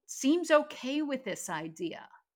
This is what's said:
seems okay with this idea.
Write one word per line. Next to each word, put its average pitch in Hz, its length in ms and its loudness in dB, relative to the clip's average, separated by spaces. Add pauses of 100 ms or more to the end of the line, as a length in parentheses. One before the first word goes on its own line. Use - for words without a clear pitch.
seems 320 440 2
okay 294 500 2
with 277 220 -4
this 180 260 -8
idea. 160 600 -8 (260)